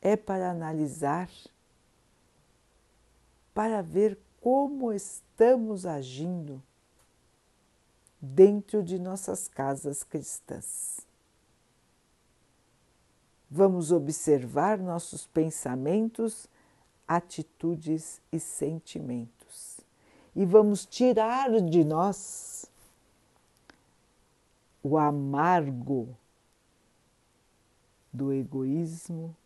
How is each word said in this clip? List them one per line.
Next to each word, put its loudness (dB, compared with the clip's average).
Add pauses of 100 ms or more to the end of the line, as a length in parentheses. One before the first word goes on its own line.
é 4
para -2
analisar, -4 (2250)
para -2
ver 0 (220)
como 0
estamos 2
agindo -8 (1600)
dentro 6
de -4
nossas -8
casas -4
cristãs. -10 (2500)
Vamos 4
observar 2
nossos -8
pensamentos, -2 (580)
atitudes -6 (100)
e -4
sentimentos. -10 (540)
E 2
vamos 6
tirar 2
de 6
nós -4 (2250)
o 0
amargo 0 (2000)
do -2
egoísmo -4